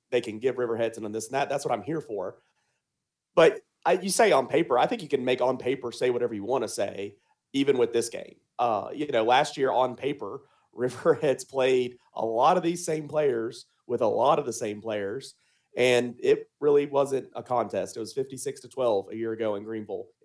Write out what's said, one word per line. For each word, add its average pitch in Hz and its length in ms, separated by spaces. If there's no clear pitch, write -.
they 123 100
can 110 160
give 120 200
Riverheads 113 400
and 107 180
this 110 120
and 135 80
that. 139 140
That's 143 160
what 135 80
I'm 110 80
here 117 200
for. 98 360
But 160 260
I, 175 80
you 190 160
say 208 220
on 135 140
paper, 135 320
I 135 80
think 233 160
you 151 80
can 127 160
make 127 160
on 127 160
paper 123 340
say 127 200
whatever 117 240
you 101 80
wanna 117 240
say, 101 480
even 139 260
with 120 140
this 117 160
game. - 260
Uh, 117 340
you 147 140
know, 120 160
last 131 340
year 131 140
on 127 240
paper, 131 460
<laughs> - 200
Riverheads 131 720
played 127 480
a 120 100
lot 123 340
of 170 60
these 170 220
same 156 220
players 131 580
with 120 140
a 113 60
lot 120 300
of 143 80
the 120 80
same 107 280
players, 107 520
and 123 440
it 143 300
really 143 260
wasn't 135 500
a 117 80
contest. 107 540
It - 20
was 110 140
fifty-six 135 480
to 123 60
twelve 113 440
a 110 40
year 113 180
ago 107 220
in 101 80
Greenville 107 440